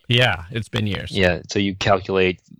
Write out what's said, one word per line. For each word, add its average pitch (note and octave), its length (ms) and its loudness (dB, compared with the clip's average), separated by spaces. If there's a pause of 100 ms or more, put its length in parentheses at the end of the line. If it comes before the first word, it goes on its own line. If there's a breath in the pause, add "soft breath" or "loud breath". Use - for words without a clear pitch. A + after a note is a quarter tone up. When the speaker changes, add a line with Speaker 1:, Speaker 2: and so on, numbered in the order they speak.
Speaker 1:
yeah, A#2 440 2
it's A#2 180 -8
been G#2+ 180 -2
years. - 240 -6
Speaker 2:
Yeah, F2+ 380 2
so G#2 100 -2
you G2 160 0
calculate F#2+ 680 0 (180)